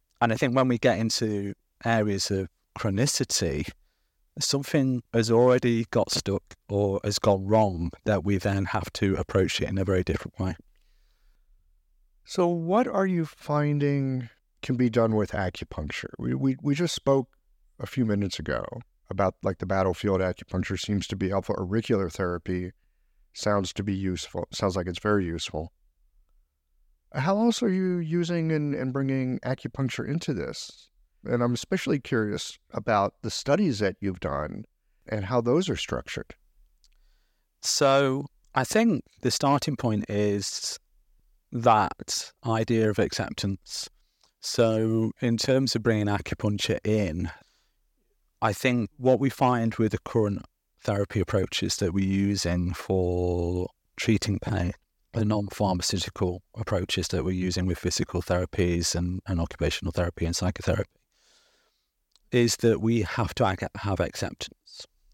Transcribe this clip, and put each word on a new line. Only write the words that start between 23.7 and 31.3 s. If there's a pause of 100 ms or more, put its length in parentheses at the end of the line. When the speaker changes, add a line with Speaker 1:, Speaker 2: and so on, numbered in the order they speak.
Speaker 2:
to
be
useful.
Sounds
like
it's
very
useful. (1400)
How
else
are
you
using
and,
and
bringing
acupuncture
into
this? (360)
And